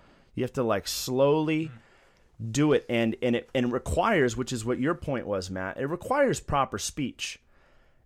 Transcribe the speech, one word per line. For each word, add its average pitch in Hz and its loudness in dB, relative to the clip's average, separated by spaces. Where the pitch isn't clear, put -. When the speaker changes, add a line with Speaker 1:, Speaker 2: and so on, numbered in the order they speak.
Speaker 1:
You 117 -4
have 123 -6
to, 131 -2
like, 104 0
slowly 156 2
Speaker 2:
Mm. - -14
Speaker 1:
do 147 4
it. - 4
And, 117 2
and 120 2
it, - -4
and 123 2
it 120 0
requires, 139 2
which 123 -4
is 113 -6
what 120 0
your 151 0
point 135 -6
was, 95 -4
Matt, 92 -6
it 135 -4
requires 185 0
proper 135 -2
speech. - -6